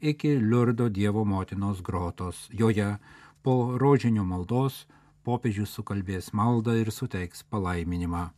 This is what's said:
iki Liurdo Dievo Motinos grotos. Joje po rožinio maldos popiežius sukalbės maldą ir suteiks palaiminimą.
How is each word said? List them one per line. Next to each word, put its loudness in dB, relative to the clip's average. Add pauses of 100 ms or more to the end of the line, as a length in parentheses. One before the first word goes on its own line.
iki 0
Liurdo 4
Dievo 0
Motinos -2
grotos. -6
Joje 2 (460)
po 0
rožinio 4
maldos -2 (380)
popiežius -2
sukalbės -6
maldą 2
ir -2
suteiks -6
palaiminimą. -4